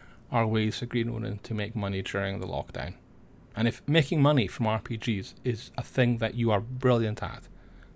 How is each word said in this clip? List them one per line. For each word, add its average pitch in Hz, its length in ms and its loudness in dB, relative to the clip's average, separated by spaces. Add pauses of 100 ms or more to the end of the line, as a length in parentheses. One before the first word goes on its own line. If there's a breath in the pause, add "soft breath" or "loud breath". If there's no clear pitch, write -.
(300 loud breath)
are 117 160 4
ways 110 320 0
for 123 80 -8
Green 117 240 -2
Ronin 110 280 -6
to - 160 -8
make 104 200 -4
money 98 280 -2
during 98 360 -2
the 95 80 -6
lockdown. - 480 -6 (600)
And 113 100 2
if - 200 -2
making 156 340 4
money 139 260 6
from 113 200 -2
R 107 140 2
P 113 180 -6
Gs 101 440 -4
is 113 360 -4
a 127 40 -4
thing 120 360 2
that 110 160 -2
you 117 160 2
are 101 100 4
brilliant 120 600 0
at, - 260 -8 (480 loud breath)